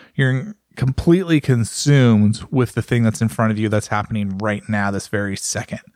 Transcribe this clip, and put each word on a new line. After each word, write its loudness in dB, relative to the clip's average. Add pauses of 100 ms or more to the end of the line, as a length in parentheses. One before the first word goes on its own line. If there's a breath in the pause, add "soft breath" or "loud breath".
(160 loud breath)
you're 0 (200)
completely 2
consumed 2 (100)
with 0
the -2
thing 0
that's 0
in 2
front 0
of -4
you 0
that's 0
happening -4
right -4
now, -2
this -6
very -4
second. -8 (140)